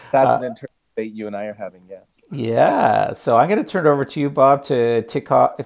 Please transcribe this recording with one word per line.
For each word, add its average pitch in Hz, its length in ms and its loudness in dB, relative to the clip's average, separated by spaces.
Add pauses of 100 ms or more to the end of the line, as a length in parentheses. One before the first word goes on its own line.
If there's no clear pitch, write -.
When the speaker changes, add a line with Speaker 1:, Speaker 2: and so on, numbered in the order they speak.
(120)
Speaker 1:
That's 131 160 4
Speaker 2:
Uh, 120 120 4
Speaker 1:
an 123 60 -6
internal 123 280 -14 (220)
debate 110 180 -8
you 107 140 -10
and 101 80 -10
I 101 100 -8
are 104 80 -10
having, 92 340 -16
yes. 95 180 -20 (240)
Speaker 2:
Yeah, 117 840 2
so 117 240 0
I'm 135 100 4
gonna 214 160 -2
turn 185 220 -4
it 151 40 4
over 143 140 2
to 135 160 -8
you, 143 100 -2
Bob, 139 340 4
to 117 400 0
tick - 280 -8
off, 131 240 2 (100)